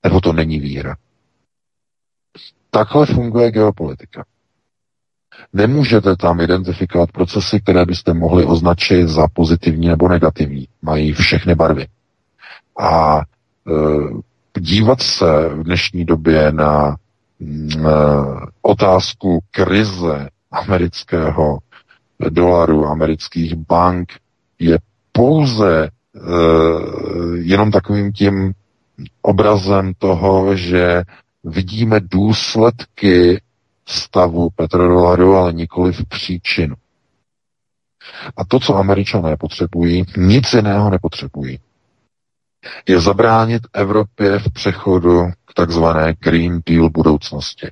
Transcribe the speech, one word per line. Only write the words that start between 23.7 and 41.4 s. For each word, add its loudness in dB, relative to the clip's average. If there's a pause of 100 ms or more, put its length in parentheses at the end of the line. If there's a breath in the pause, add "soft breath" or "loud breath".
je 2 (320)
pouze, 2
e, -6 (1400)
jenom 0
takovým 0
tím 0 (680)
obrazem 2
toho, 2
že 0 (400 soft breath)
vidíme -2
důsledky 2 (440)
stavu -2
petrodolaru, 2
ale 2
nikoliv -4
příčinu. -6 (1600 loud breath)
A -4
to, 2
co 0
Američané 0
potřebují, -2 (120)
nic 4
jiného 2
nepotřebují, -6 (1300 loud breath)